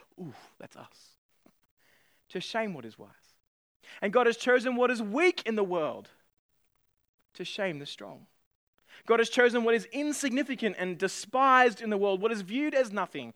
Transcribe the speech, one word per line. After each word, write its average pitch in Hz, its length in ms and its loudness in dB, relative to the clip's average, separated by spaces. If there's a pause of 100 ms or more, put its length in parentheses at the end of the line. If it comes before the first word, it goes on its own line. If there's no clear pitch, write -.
(180)
Ooh, 160 160 -12 (240)
that's - 180 -18
us. - 400 -20 (1120)
"To 185 100 -8
shame 220 340 -4
what 123 100 -12
is 110 140 -16
wise. 104 120 -20 (880)
And 196 120 -2
God 240 140 4
has 233 100 0
chosen 247 400 2
what 247 140 4
is 233 120 -2
weak 294 420 2
in 220 120 -2
the 208 80 2
world 151 440 -2 (1300)
to 180 100 -10
shame 180 340 -4
the 143 60 -12
strong. - 420 -16 (800)
God 226 140 4
has 226 80 2
chosen 240 360 4
what 233 100 4
is 226 120 0
insignificant 269 920 -2
and 180 180 -4
despised 254 840 4
in 220 80 -4
the 208 80 0
world, 196 240 0
what 226 100 2
is 208 100 -4
viewed 277 320 -2
as 254 180 2
nothing, 156 440 -6